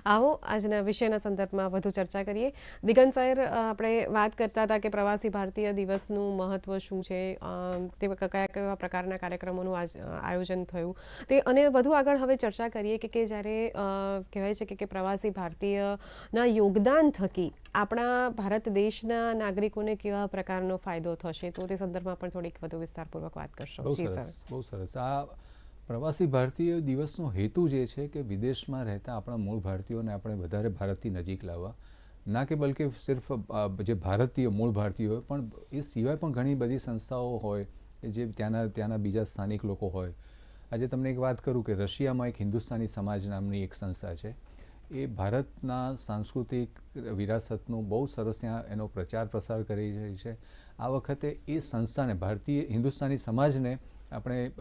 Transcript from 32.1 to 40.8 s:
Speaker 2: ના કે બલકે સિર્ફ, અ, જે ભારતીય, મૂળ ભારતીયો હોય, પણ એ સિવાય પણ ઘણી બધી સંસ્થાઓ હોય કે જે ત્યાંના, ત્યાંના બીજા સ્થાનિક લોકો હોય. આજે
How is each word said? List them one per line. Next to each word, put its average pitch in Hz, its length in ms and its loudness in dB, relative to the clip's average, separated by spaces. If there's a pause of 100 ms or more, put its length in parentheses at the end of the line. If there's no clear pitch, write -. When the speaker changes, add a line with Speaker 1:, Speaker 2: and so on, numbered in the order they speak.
Speaker 2:
ના 117 180 2
કે 156 100 -2
બલકે 143 340 2
સિર્ફ, 127 440 -2
અ, 104 500 -2
જે 110 120 2
ભારતીય, 113 540 2
મૂળ 107 220 2
ભારતીયો 104 420 0
હોય, 117 80 0
પણ 131 300 -6 (220)
એ 139 80 -2
સિવાય 135 360 0
પણ 156 160 -2
ઘણી 131 220 2
બધી 127 240 2
સંસ્થાઓ 123 580 -4
હોય 101 280 -2 (380)
કે 113 80 -6
જે 117 160 -2
ત્યાંના, 110 400 0
ત્યાંના 107 300 -2
બીજા 104 280 2
સ્થાનિક 101 400 -2
લોકો 101 240 -2
હોય. 90 240 -4 (600)
આજે 120 140 0